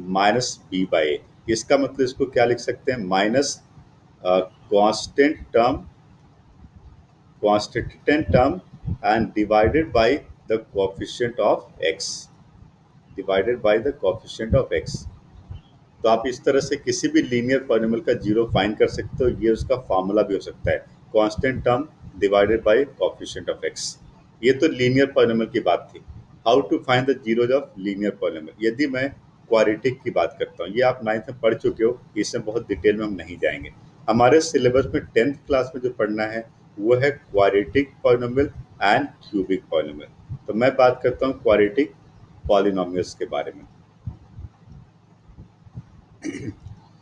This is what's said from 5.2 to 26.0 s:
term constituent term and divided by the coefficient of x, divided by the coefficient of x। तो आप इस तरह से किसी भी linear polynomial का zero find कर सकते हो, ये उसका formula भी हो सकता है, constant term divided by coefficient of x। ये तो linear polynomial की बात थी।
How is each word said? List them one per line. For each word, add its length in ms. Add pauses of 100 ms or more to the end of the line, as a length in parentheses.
term 280 (1600)
constituent 920
term 260 (440)
and 300
divided 580
by 160 (400)
the 100 (160)
coefficient 680
of 240 (280)
x, 180 (1040)
divided 460
by 160
the 240
coefficient 580
of 200
x। 180 (1000)
तो 80
आप 180
इस 180
तरह 160
से 160
किसी 320
भी 140
linear 460
polynomial 340
का 180
zero 240 (100)
find 220
कर 120
सकते 360
हो, 60
ये 200
उसका 260 (120)
formula 340
भी 120
हो 60
सकता 300
है, 140 (320)
constant 500
term 220 (320)
divided 480
by 80 (240)
coefficient 540
of 180
x। 160 (540)
ये 100
तो 160
linear 380
polynomial 440
की 100
बात 340
थी। 60 (480)